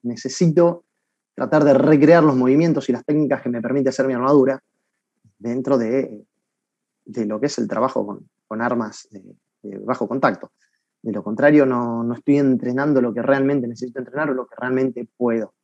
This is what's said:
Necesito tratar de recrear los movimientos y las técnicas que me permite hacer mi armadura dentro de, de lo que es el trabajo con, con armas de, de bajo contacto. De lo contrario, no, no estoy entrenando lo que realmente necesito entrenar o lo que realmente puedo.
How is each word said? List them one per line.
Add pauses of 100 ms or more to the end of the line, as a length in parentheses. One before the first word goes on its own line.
Necesito (500)
tratar
de
recrear
los
movimientos
y
las
técnicas
que
me
permite
hacer
mi
armadura (760)
dentro
de, (800)
de
lo
que
es
el
trabajo
con, (180)
con
armas
de, (400)
de
bajo
contacto. (480)
De
lo
contrario,
no,
no
estoy
entrenando
lo
que
realmente
necesito
entrenar
o
lo
que
realmente
puedo.